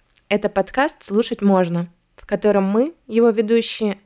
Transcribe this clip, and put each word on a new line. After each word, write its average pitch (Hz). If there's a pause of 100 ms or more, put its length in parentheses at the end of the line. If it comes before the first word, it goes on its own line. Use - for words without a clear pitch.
(280)
Это 208
подкаст 254
«Слушать 214
можно», 175 (260)
в -
котором 202
мы, 226 (140)
его 233
ведущие 214